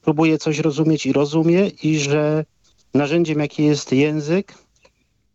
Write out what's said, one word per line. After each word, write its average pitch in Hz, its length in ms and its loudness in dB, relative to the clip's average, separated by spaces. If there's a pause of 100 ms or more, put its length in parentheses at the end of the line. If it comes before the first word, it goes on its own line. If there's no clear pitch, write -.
próbuje 156 360 2
coś 151 200 -4
rozumieć 156 480 0
i 135 60 0
rozumie, 160 560 2 (140)
i 156 160 0
że 151 460 -2 (500)
narzędziem, 151 440 0
jakim 147 260 -2
jest 147 280 0
język, 151 640 0 (800)